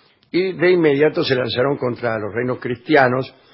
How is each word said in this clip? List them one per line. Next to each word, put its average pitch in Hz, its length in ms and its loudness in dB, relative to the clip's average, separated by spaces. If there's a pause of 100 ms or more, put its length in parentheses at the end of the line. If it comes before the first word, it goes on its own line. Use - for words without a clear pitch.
(320)
y 185 220 -2
de 165 180 2
inmediato 151 500 2
se 135 120 0
lanzaron 127 420 -2
contra 117 420 -4
los 104 160 -8
reinos 123 240 -4
cristianos, 131 720 0 (220)